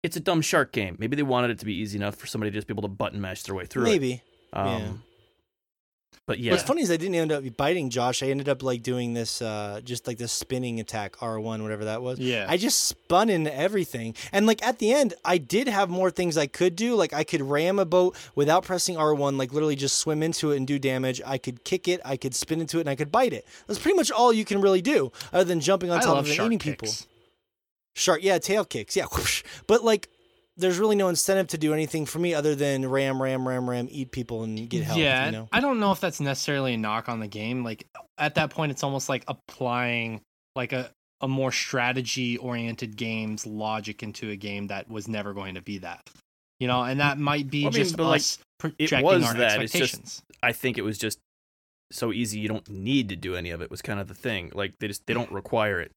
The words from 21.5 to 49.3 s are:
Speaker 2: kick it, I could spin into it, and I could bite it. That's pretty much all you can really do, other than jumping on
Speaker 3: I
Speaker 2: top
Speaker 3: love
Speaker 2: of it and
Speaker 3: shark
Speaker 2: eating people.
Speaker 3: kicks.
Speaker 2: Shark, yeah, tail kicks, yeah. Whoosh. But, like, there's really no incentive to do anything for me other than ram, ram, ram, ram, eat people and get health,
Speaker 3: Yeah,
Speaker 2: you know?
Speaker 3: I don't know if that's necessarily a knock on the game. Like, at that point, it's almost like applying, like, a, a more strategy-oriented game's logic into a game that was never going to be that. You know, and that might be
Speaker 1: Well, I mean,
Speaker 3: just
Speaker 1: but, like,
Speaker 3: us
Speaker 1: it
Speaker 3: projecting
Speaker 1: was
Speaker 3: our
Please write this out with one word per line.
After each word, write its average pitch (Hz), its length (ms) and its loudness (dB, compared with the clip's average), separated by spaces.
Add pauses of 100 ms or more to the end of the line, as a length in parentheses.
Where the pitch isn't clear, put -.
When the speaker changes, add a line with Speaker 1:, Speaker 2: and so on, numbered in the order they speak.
Speaker 2:
kick 185 240 -2
it, 180 160 2
I 135 120 -4
could 131 180 -4
spin 160 260 -2
into 165 180 -2
it, 170 40 0
and 147 80 -2
I 135 60 -2
could 147 160 -4
bite 247 200 4
it. - 140 -10 (200)
That's 208 140 -6
pretty 381 160 4
much 311 140 4
all 240 220 6
you 220 120 4
can 196 160 0
really 190 220 6
do, 170 280 2 (220)
other 180 120 6
than 170 160 2
jumping 175 300 2
on 175 80 4
Speaker 3:
I - 20 4
Speaker 2:
top 247 100 4
Speaker 3:
love 139 80 6
Speaker 2:
of 147 80 0
it - 40 -4
and 147 60 2
Speaker 3:
shark 220 120 0
Speaker 2:
eating 226 100 2
people. 139 300 -4
Speaker 3:
kicks. - 180 -6 (920)
Speaker 2:
Shark, 165 280 2
yeah, 190 140 4
tail 196 260 2
kicks, - 320 -6
yeah. 143 80 0 (120)
Whoosh. - 280 -2 (240)
But, 220 160 6
like, 220 240 4 (480)
there's 180 240 2
really 214 160 4
no 190 120 4
incentive 185 400 2
to 160 100 -4
do 151 140 2
anything 156 340 0
for 156 120 -6
me 175 160 2
other 147 220 2
than 135 320 0
ram, 135 340 2
ram, 131 240 0
ram, 127 240 0
ram, 123 180 -2
eat 135 220 -8
people 117 320 -6
and 110 260 -6
get 165 140 -2
health, 160 160 0
Speaker 3:
Yeah, 135 280 2
Speaker 2:
you 156 60 -2
know? 113 200 -8
Speaker 3:
I 233 80 4
don't 269 180 2
know 202 140 4
if - 80 0
that's 175 200 -2
necessarily 139 540 0
a - 20 -2
knock 110 320 -2
on 117 120 -4
the 107 80 -8
game. 110 360 -4
Like, 113 220 -10 (320)
at 151 160 -2
that 156 160 2
point, 151 220 -2
it's - 100 -6
almost 139 260 -2
like 131 200 -2
applying, 120 920 -2 (360)
like, 123 160 -4
a, 127 180 -4 (300)
a 135 80 -2
more 135 240 0
strategy-oriented 120 1400 -2
game's 110 500 -6
logic 107 560 -6
into 107 280 -10
a 104 60 -6
game 101 320 -8
that 98 200 -10
was 110 180 -8
never 104 260 -6
going 95 220 -8
to 101 80 -12
be 104 160 -8
that. 87 300 -14 (500)
You 127 100 -2
know, 123 140 2
and 131 180 -2
that 143 180 2
might 143 320 0
be 147 140 0
Speaker 1:
Well, - 80 2
I 233 40 0
mean, 208 80 4
Speaker 3:
just 165 120 -2
Speaker 1:
but, 165 100 2
like, 151 140 4
Speaker 3:
us - 180 -2
Speaker 1:
it - 60 -20 (140)
Speaker 3:
projecting 151 480 2
Speaker 1:
was 180 180 8
Speaker 3:
our 117 100 2